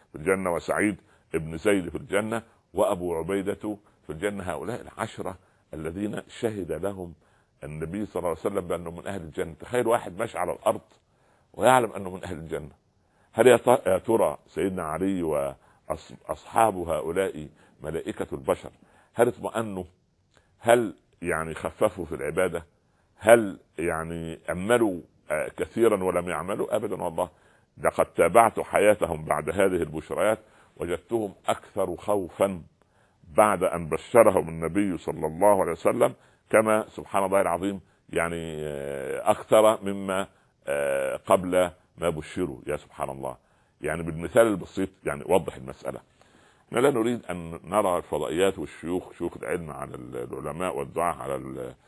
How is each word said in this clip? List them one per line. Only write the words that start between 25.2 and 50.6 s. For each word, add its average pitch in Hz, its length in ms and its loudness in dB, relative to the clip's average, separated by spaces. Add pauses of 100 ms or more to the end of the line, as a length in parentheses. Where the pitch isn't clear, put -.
آه، 76 160 0
كثيرًا 104 560 0
ولم 87 260 0
يعملوا؟ 90 460 -4
أبدًا 101 280 -4
والله. 87 260 -4 (480)
لقد - 280 2
تابعت 92 540 6
حياتهم 82 640 2
بعد 76 240 0
هذه 95 260 2
البشريات، 80 640 -2 (380)
وجدتهم 95 560 -4 (140)
أكثر 95 480 -4
خوفًا 98 640 -2 (640)
بعد 104 400 4
أن 85 260 -2
بشرهم 90 600 6
النبي 82 480 -2
صلى 78 300 -6
الله 92 340 4
عليه 85 100 0
وسلم، 120 420 0 (360)
كما 110 400 4
سبحان 98 360 -2
الله 98 160 4
العظيم 90 400 -2 (280)
يعني، 82 480 -4
آه، 69 720 -4
أكثر 107 520 4
مما، 98 440 -4 (400)
آه، 69 500 -2
قبل 90 540 2 (260)
ما 82 120 0
بشروا. 76 580 -6
يا 73 100 -4
سبحان - 320 -10
الله، 65 280 -10 (440)
يعني 78 220 -4
بالمثال 85 440 4
البسيط 95 420 -2 (160)
يعني 73 200 -4
وضح 82 300 2
المسألة. 65 440 -12 (680)
احنا 117 120 -4
لا 135 120 6
نريد 117 340 0
ان 85 380 -8
نرى 92 340 2
الفضائيات 80 640 0
والشيوخ، 85 540 -8
شيوخ - 240 -8
العلم 80 340 -6
على 69 240 -12
ال-، 62 380 -10
العلماء 73 440 -6